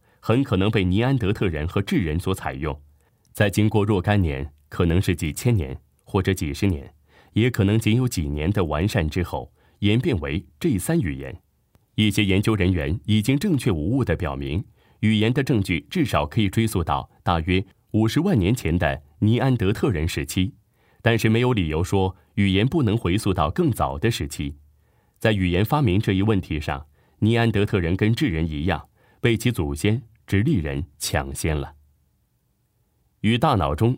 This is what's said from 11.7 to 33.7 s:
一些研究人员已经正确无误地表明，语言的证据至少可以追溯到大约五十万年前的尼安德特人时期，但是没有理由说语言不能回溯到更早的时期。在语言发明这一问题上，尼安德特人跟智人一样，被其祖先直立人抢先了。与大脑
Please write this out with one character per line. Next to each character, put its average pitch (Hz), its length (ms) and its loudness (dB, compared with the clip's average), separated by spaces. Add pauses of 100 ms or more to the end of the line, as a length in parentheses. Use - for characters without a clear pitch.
一 107 180 2
些 104 140 2
研 95 160 4
究 110 140 0
人 92 160 2
员 78 340 -2
已 107 160 2
经 131 180 2
正 180 180 0
确 113 140 0
无 87 240 -2
误 127 80 0
地 82 120 0
表 73 200 -6
明， 69 300 -4 (340)
语 107 160 2
言 107 160 2
的 135 120 0
证 113 200 2
据 85 260 -2
至 180 140 0
少 78 220 0
可 110 160 -2
以 95 80 2
追 113 180 0
溯 90 160 -2
到 73 260 -4 (140)
大 87 180 2
约 92 220 0 (280)
五 110 160 2
十 120 120 0
万 170 180 2
年 95 160 4
前 85 240 -2
的 73 240 0 (180)
尼 110 200 4
安 127 160 2
德 98 160 0
特 139 180 0
人 82 180 -2
时 73 180 -4
期， - 280 -2 (480)
但 117 160 4
是 110 120 2
没 113 100 4
有 123 140 2
理 92 140 0
由 78 160 -2
说 95 320 0 (200)
语 101 140 2
言 98 180 2
不 156 160 0
能 107 140 0
回 92 200 0
溯 101 160 0
到 76 160 0
更 120 220 0
早 71 260 -2
的 113 140 0
时 76 160 -6
期。 71 300 -8 (600)
在 113 140 2
语 92 160 2
言 87 160 2
发 151 180 0
明 101 180 2
这 107 140 0
一 95 80 0
问 107 180 2
题 78 200 -6
上， 71 260 -8 (340)
尼 110 160 2
安 117 160 2
德 101 140 0
特 101 140 -2
人 85 160 0
跟 107 180 2
智 147 140 0
人 82 200 -2
一 76 180 -6
样， 82 240 -4 (300)
被 117 160 2
其 120 160 0
祖 73 220 -4
先 107 260 0 (280)
直 101 160 2
立 139 140 2
人 71 280 -4 (140)
抢 67 340 -4
先 78 240 -2
了。 67 160 -8 (1500)
与 113 180 2
大 151 160 4
脑 73 180 0